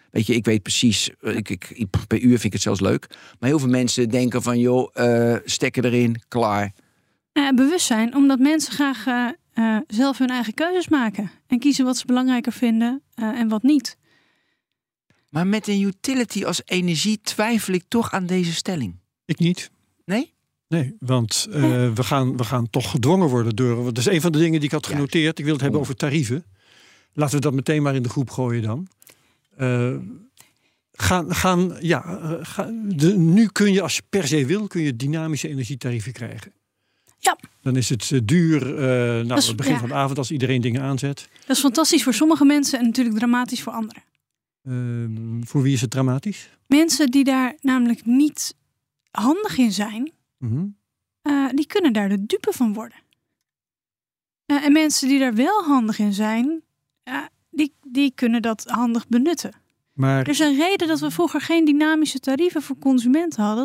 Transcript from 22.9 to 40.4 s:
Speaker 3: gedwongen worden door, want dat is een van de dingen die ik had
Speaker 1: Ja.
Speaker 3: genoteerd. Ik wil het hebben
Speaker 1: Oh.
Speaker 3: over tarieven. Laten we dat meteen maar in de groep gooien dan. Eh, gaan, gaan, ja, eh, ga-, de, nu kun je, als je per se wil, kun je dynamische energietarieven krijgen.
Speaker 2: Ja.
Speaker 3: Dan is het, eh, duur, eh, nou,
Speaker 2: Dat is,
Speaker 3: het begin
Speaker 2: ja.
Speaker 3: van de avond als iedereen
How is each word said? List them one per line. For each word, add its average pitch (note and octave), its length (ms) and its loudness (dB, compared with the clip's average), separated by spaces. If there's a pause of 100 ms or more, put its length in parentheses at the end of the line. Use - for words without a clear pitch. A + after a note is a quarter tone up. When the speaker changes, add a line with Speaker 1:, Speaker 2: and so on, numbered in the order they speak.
Speaker 3:
gedwongen D#3+ 380 2
worden A#2 280 0
door, B2 260 0
want B2 120 -4
dat A#2+ 40 -4
is A#2 80 0
een F3 140 2
van E3+ 120 0
de D3+ 60 2
dingen E3 220 4
die D3 80 -2
ik - 60 -4
had D3+ 120 -4
Speaker 1:
Ja. - 60 -8
Speaker 3:
genoteerd. D3+ 460 0
Ik D3 60 -8
wil D#3 80 0
het C3+ 100 -2
hebben C#3+ 180 0
Speaker 1:
Oh. B2+ 60 -4
Speaker 3:
over C3 100 -8
tarieven. C#3+ 480 -2 (680)
Laten D3 240 -2
we C#3 40 2
dat C#3 120 0
meteen D3 300 0
maar C#3 120 0
in C3+ 80 -2
de A#2+ 60 -2
groep C3 220 -4
gooien A#2+ 320 -2
dan. B2 260 -6 (680)
Eh, B2+ 400 -2 (960)
gaan, F3+ 420 -2
gaan, F3+ 460 2
ja, D#3+ 240 0
eh, E3+ 380 -8
ga-, - 280 -8 (140)
de, F#3 320 2
nu F3+ 300 6
kun G3+ 260 2
je, F#3+ 100 2
als D3 140 -4
je - 120 -8
per F#3 200 -2
se C#3 180 2
wil, G3+ 200 -2
kun F3 160 -4
je C#3 140 -2
dynamische D#3 520 -4
energietarieven B2+ 640 -6
krijgen. A2 400 -14 (640)
Speaker 2:
Ja. - 200 0 (240)
Speaker 3:
Dan C3 140 -2
is B2 120 0
het, - 240 -4
eh, C3 120 2
duur, D3+ 520 2
eh, C#3+ 80 -2 (300)
nou, A#2 120 -2
Speaker 2:
Dat B2 120 0
is, - 80 2
Speaker 3:
het A2+ 100 -4
begin C#3 160 0
Speaker 2:
ja. C#3+ 60 0
Speaker 3:
van A#2 100 -4
de C#3+ 60 -6
avond C#3 240 -2
als C3 120 -6
iedereen B2+ 300 0